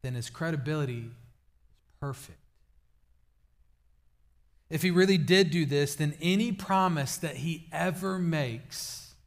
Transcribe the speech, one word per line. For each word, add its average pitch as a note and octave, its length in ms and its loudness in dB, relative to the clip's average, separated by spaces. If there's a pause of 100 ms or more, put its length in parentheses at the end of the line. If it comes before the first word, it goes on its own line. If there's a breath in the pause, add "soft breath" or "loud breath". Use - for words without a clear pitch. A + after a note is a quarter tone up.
then B2+ 140 -6
his A#2+ 160 -6
credibility D3 680 -2
is A2+ 100 -12 (880)
perfect. C3 380 -10 (2250)
If D#3 140 -2
he F#3 80 4
really F#3 280 6
did F3 320 6
do E3 140 2
this, C#3+ 300 0
then D3 260 -2
any G3 300 2
promise F#3 680 0
that D3+ 180 -6
he D3+ 340 -6
ever F#3 480 -2
makes D3 960 -4 (120)